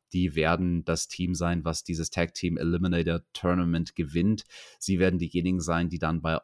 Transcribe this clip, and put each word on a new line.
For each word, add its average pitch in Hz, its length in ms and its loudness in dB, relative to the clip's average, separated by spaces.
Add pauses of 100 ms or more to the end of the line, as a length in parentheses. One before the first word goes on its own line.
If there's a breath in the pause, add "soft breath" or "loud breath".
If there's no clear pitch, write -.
(120)
die 87 240 2
werden 85 480 2
das - 240 -2
Team 90 260 -2
sein, 85 300 0
was 82 180 -2
dieses 82 280 -4
Tag 85 240 0
Team 82 220 -2
Eliminator 85 640 0 (100)
Tournament 85 640 0
gewinnt. 87 480 0 (340 loud breath)
Sie 92 220 0
werden 92 180 4
diejenigen 87 420 0
sein, 85 280 0
die 82 100 -6
dann 82 240 -2
bei 82 220 0